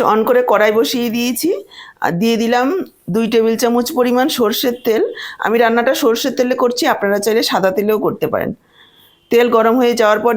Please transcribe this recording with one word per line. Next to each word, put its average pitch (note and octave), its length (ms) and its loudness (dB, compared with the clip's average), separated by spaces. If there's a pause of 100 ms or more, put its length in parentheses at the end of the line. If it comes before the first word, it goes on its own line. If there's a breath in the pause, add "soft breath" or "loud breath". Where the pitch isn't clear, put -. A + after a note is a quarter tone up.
on - 240 2
করে B3 140 2 (100)
কড়াই G#3+ 220 4
বসিয়ে A#3+ 380 0
দিয়েছি A#3+ 400 -4 (500 loud breath)
আর - 180 0
দিয়ে A3+ 180 2
দিলাম A#3+ 300 0 (420)
দুই A3 220 -2
টেবিল A3+ 260 2
চামচ A#3 300 0 (120)
পরিমাণ B3 300 2
সর্ষের A#3+ 560 -2
তেল। A#3 180 0 (420 loud breath)
আমি G#3+ 140 0
রান্নাটা A#3 360 2
সর্ষের B3+ 440 0
তেলে B3+ 240 0
করছি, B3 240 -2
আপনারা G3+ 380 0
চাইলে A3+ 180 0
সাদা F#3+ 300 0
তেলেও G#3 340 0
করতে D#3 200 -2
পারেন। - 240 -4 (800 soft breath)
তেল A#3+ 160 4 (100)
গরম A3+ 240 4
হয়ে A#3+ 200 2
যাওয়ার G#3+ 200 4
পর A#3 160 0